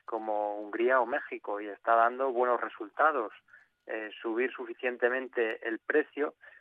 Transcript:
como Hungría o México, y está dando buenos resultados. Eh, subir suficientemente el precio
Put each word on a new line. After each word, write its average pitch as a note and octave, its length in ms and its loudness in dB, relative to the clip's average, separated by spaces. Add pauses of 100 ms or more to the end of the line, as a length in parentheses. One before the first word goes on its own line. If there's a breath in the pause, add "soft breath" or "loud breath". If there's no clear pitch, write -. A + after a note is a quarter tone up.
como G#2 540 -4
Hungría A#2 420 2
o A#2 60 0
México, A#2+ 520 -6
y G#2 80 -8
está A2 280 2
dando B2 360 4
buenos A#2+ 300 2
resultados. A#2 720 0 (540 soft breath)
Eh, A2 240 -8 (100)
subir A#2+ 300 0
suficientemente B2 1160 -2
el A2+ 120 -4
precio D3 560 0 (260 loud breath)